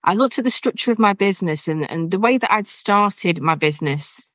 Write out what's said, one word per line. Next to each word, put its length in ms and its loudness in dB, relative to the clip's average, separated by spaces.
I 120 2
looked 240 2
at 40 -2
the 60 2
structure 420 -2
of 60 2
my 160 4
business 540 0
and, 200 -2
and 220 -4
the 100 0
way 200 4
that 120 -2
I'd 160 0
started 720 0
my 120 2
business 800 -4